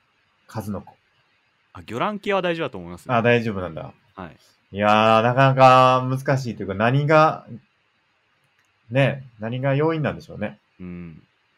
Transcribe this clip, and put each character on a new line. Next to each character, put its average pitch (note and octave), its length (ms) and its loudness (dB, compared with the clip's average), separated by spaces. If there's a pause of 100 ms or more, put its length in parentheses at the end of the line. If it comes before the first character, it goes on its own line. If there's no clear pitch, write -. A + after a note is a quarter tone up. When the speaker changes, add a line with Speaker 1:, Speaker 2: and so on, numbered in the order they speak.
(480)
Speaker 1:
数 G#2+ 240 -10
の F#2 80 -8
子。 - 160 -20 (800)
Speaker 2:
あ、 F#2+ 80 -20
魚 G#2 160 -10
卵 G3+ 200 -6
系 G3+ 140 -8
は F#3+ 100 -2
大 F3 140 -4
丈 E3 80 -6
夫 - 20 -6
だ - 40 -8
と F#2+ 80 -14
思 E2+ 100 -14
い - 20 -14
ま F2 80 -16
す - 80 -20
よ。 C3 80 -2
Speaker 1:
あ、 A#2 80 2
大 A#2+ 200 4
丈 A2+ 100 -6
夫 F#2+ 80 -8
な F2+ 80 -8
ん D#2+ 60 -14
だ。 E2 180 -14 (220)
Speaker 2:
は F#2 120 -16
い。 D#2 100 -20 (360)
Speaker 1:
い F#2+ 60 -12
や G#2+ 420 4
ー、 - 20 0
な A#2+ 120 0
か C3+ 180 4
な - 20 0
か B2+ 540 6
難 C3+ 300 -2
し B2+ 120 -8
い G#2 60 -10
と G#2+ 60 -10
い - 20 -8
う - 20 -12
か、 F#2+ 80 -6
何 B2 320 0
が、 D#3 400 2 (1400)
ね、 C3 360 -2 (140)
何 A#2 200 -8
が C3+ 140 -2
要 D#3 200 0
因 D#3 80 -4
な G#2+ 100 -4
ん E2 40 -10
で E2 60 -18
し - 80 -20
ょ F2 40 -16
う F2 40 -16
ね。 G#2 200 -8 (220)
Speaker 2:
う F#2 40 -16
ん。 F2 380 -16 (360)